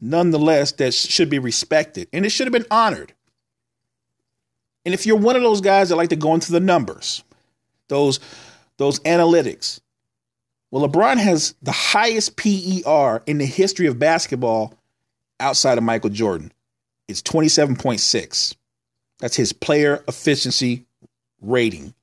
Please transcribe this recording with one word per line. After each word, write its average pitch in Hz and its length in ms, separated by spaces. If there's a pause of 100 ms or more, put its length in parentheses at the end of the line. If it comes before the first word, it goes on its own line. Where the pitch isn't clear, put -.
nonetheless, 156 720
that 127 200
sh-, - 140
should 165 220
be 139 100
respected. 127 720
And 180 140
it 220 40
should 262 180
have 247 60
been 233 180
honored. 220 420 (1700)
And 180 80
if 185 120
you're 214 100
one 220 200
of 247 60
those 214 200
guys 196 280
that 170 60
like 170 140
to 175 60
go 156 180
into 165 180
the 170 80
numbers, 175 640 (640)
those, 139 320 (580)
those 139 240
analytics, 165 800 (880)
well, 139 180
LeBron 214 300
has 190 440
the 131 100
highest 220 640
P 190 440
E - 40
R 139 440
in 147 100
the 143 80
history 190 400
of 123 140
basketball 123 760 (640)
outside 131 380
of 113 60
Michael 113 260
Jordan. 101 420 (560)
It's 101 140
twenty-seven 151 540
point 123 240
six. - 560 (640)
That's 123 160
his 120 180
player 147 540
efficiency 127 800 (560)
rating. 101 600